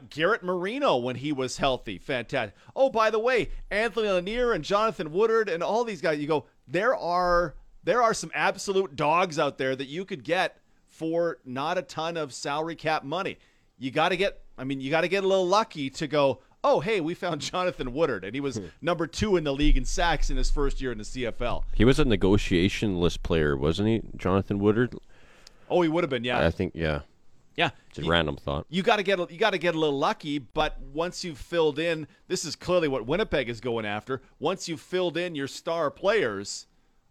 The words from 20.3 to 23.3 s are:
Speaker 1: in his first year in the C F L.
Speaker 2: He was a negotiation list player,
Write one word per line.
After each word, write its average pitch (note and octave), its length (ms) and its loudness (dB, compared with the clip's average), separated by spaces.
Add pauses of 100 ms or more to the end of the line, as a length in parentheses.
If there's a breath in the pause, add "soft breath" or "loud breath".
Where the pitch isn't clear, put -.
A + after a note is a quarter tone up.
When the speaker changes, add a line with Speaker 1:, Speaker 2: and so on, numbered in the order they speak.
Speaker 1:
in C3+ 80 2
his B2+ 120 4
first C#3 300 2
year C3 120 -4
in A2 40 -6
the G#2 80 -10
C B2+ 220 -6
F A2 160 -4
L. A2 220 0 (100)
Speaker 2:
He G#2 100 6
was C3+ 140 8
a D#3 80 6
negotiation G2 920 4
list F2 240 0
player, D#2 360 2